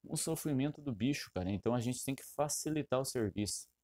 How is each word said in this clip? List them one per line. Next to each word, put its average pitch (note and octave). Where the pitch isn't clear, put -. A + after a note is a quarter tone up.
Um D#3
sofrimento D3+
do C#3+
bicho, B2
cara. F2+
Então A2+
a B2
gente B2
tem C3+
que -
facilitar D3
o C3+
serviço G#2